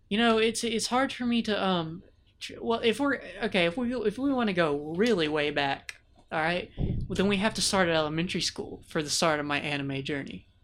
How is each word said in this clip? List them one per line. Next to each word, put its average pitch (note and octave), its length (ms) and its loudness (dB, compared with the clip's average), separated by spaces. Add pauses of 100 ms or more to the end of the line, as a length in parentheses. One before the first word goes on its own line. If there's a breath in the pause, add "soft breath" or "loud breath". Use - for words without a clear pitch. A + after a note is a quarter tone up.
You G3+ 100 -2
know, A3+ 180 4
it's, A3 260 0
it's A3+ 240 -2
hard C4 240 2
for B3 140 -6
me A#3 180 2
to, G3 200 0
um, E3+ 400 0 (360)
tr-, - 220 -12
well, A#3 220 -2
if A3 160 2
we're, C#4 200 2 (240)
okay, G3+ 220 2
if E3+ 120 0
we, B3 180 -2 (100)
if G#3 140 -2
we C#4 120 2
wanna A#3 220 2
go D3+ 420 0
really F#3 320 4
way D3 220 0
back, C#3+ 460 -2 (360)
all E3 80 -2
right, F3 380 -2
well, - 380 -2
then F#3+ 120 2
we G3+ 100 2
have G#3 180 0
to F#3 60 -2
start F#3+ 260 2
at E3 80 2
elementary D#3+ 460 0
school - 460 -6
for E3 140 -2
the C#3+ 80 -4
start D3+ 300 2
of C#3+ 80 -2
my C#3+ 120 0
anime C#3 440 -4
journey. C#3+ 440 -8 (160)